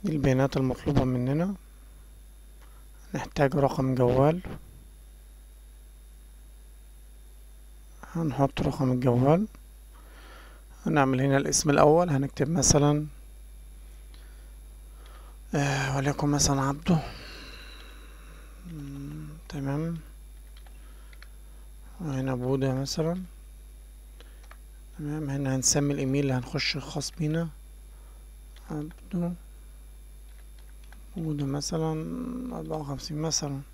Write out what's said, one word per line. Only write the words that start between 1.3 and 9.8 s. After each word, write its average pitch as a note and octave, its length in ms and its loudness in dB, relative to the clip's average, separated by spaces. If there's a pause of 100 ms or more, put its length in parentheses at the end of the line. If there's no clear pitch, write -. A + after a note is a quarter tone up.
نحتاج C#3 400 2
رقم C3+ 400 2
جوال، C3 460 6 (3750)
هنحط C#3+ 480 2
رقم C3+ 300 2
الجوال، B2+ 560 6 (1400)